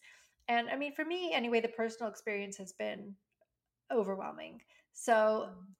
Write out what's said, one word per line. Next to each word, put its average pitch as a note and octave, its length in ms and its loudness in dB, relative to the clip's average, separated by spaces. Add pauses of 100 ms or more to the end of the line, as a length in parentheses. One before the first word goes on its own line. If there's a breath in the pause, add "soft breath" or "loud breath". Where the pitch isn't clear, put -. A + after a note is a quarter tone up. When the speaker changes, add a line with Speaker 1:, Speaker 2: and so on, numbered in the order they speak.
(480 loud breath)
Speaker 1:
And, A#3 220 4
I C4 60 -2
mean, C#4+ 180 -2
for D#4 100 -2
me, F4 300 -2
anyway, A#3 260 4
the A#3 80 0
personal A3+ 420 -2
experience G3+ 480 -4
has F#3 140 -12
been G#3 420 -6 (760)
overwhelming. F3+ 680 -2 (320 soft breath)
So A3 560 4
Speaker 2:
Mm. F#3 320 -16